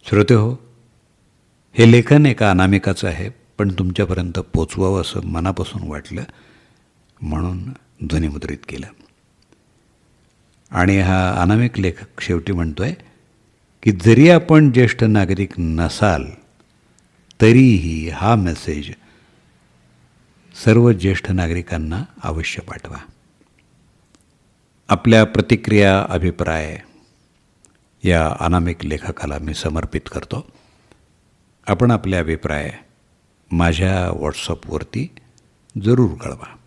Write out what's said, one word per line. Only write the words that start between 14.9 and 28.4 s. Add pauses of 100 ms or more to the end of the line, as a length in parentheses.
नागरिक
नसाल (1160)
तरीही
हा
मेसेज (1700)
सर्व
ज्येष्ठ
नागरिकांना (200)
अवश्य
पाठवा. (1900)
आपल्या
प्रतिक्रिया,
अभिप्राय (1200)
या
अनामिक